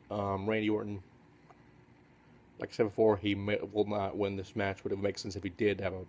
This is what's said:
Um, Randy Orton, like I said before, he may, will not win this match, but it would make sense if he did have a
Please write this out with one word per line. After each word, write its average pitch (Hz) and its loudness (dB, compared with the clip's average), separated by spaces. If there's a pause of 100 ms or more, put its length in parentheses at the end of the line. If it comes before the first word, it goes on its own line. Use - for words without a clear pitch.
(100)
Um, 98 -2
Randy 107 2
Orton, 107 0 (1600)
like - -6
I - -20
said - 2
before, 107 4
he 101 0
may, 101 0 (120)
will 104 4
not 101 -2
win 98 0
this 95 -8
match, 98 0
but 98 -4
it 101 -2
would 98 -2
make 98 0
sense 98 -8
if 92 -6
he 95 -4
did 101 2
have 95 -2
a 92 -6